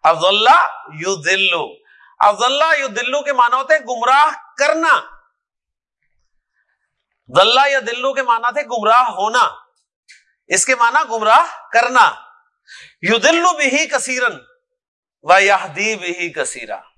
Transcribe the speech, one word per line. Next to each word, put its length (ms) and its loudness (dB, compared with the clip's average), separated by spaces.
اضلہ 640 2
یضلو۔ 800 -4
اضلہ 460 2
یضلو 440 -6
کے 100 -4
معنی 240 2
ہوتے 180 0
ہیں 60 0
گمراہ 500 0
کرنا۔ 420 2
ضلہ 320 4
یا 180 0
دلو 280 -4
کے 80 -4
معنی 300 -2
تھے 100 -6
گمراہ 400 2
ہونا، 460 0
اس 200 -2
کے 80 0
معنی 360 0
گمراہ 600 0
کرنا۔ 420 4
یضل 400 2
بہ 560 0
کثیرا 280 -4
ویہدی 760 0
بہ 440 -8
کثیرا۔ 360 -8